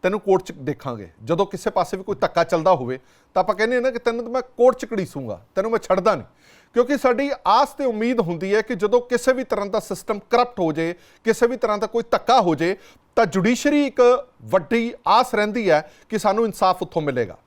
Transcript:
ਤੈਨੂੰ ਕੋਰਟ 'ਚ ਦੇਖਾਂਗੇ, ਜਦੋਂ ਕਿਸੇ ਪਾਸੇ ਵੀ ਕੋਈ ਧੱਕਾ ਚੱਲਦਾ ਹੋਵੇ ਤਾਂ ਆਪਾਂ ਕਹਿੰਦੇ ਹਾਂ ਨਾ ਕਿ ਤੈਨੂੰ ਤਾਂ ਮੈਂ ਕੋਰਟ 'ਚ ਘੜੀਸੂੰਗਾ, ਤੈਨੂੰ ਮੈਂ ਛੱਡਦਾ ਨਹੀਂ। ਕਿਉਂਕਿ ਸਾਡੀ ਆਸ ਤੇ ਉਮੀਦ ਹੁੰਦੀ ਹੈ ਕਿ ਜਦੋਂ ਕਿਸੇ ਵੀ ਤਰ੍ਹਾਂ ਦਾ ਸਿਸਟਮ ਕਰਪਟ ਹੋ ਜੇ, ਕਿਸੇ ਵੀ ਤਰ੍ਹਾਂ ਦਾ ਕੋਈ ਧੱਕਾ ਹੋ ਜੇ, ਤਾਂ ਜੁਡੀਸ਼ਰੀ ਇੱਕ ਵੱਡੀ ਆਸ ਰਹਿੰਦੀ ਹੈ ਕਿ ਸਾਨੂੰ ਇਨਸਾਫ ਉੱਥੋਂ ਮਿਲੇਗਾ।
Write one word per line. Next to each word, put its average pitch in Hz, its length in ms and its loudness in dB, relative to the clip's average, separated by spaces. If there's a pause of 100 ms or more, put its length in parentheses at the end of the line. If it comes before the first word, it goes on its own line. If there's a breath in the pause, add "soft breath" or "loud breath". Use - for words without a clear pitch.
ਤੈਨੂੰ 196 180 -2
ਕੋਰਟ 190 220 2
'ਚ - 100 -16
ਦੇਖਾਂਗੇ, 127 580 -10 (140)
ਜਦੋਂ 170 220 0
ਕਿਸੇ 196 240 -6
ਪਾਸੇ 190 260 -2
ਵੀ 190 60 -12
ਕੋਈ 196 180 -6
ਧੱਕਾ 170 240 0
ਚੱਲਦਾ 175 300 2
ਹੋਵੇ 127 240 -4 (360 soft breath)
ਤਾਂ 185 80 2
ਆਪਾਂ 196 120 0
ਕਹਿੰਦੇ 226 220 0
ਹਾਂ 240 60 0
ਨਾ 262 80 0
ਕਿ 233 80 -8
ਤੈਨੂੰ 233 260 -4
ਤਾਂ 226 80 -12
ਮੈਂ 254 100 -2
ਕੋਰਟ 247 340 2
'ਚ - 80 -8
ਘੜੀਸੂੰਗਾ, 143 600 -8 (100)
ਤੈਨੂੰ 208 160 -2
ਮੈਂ 226 80 0
ਛੱਡਦਾ 190 360 0
ਨਹੀਂ। 123 120 -8 (480 soft breath)
ਕਿਉਂਕਿ 247 240 2
ਸਾਡੀ 262 320 0 (160)
ਆਸ 240 220 4
ਤੇ - 160 -8
ਉਮੀਦ 233 360 0
ਹੁੰਦੀ 175 340 -2
ਹੈ 220 80 2
ਕਿ 247 120 -6
ਜਦੋਂ 208 260 2
ਕਿਸੇ 240 320 -2
ਵੀ 254 120 -2
ਤਰ੍ਹਾਂ 202 220 -4
ਦਾ 202 140 -4
ਸਿਸਟਮ 202 380 -8 (120)
ਕਰਪਟ 240 300 0
ਹੋ 160 120 0
ਜੇ, 165 220 -4 (300 soft breath)
ਕਿਸੇ 226 220 2
ਵੀ 247 100 0
ਤਰ੍ਹਾਂ 214 220 -2
ਦਾ 214 80 -4
ਕੋਈ 226 240 -4
ਧੱਕਾ 233 300 2
ਹੋ 175 140 2
ਜੇ, 170 220 -2 (400 soft breath)
ਤਾਂ 233 100 4
ਜੁਡੀਸ਼ਰੀ 247 600 0
ਇੱਕ 247 400 2 (180)
ਵੱਡੀ 226 500 -2 (120)
ਆਸ 226 280 4
ਰਹਿੰਦੀ 208 360 0
ਹੈ 156 220 2 (160 loud breath)
ਕਿ 220 100 -4
ਸਾਨੂੰ 208 260 2
ਇਨਸਾਫ 185 380 0
ਉੱਥੋਂ 165 200 -4
ਮਿਲੇਗਾ। 123 440 -4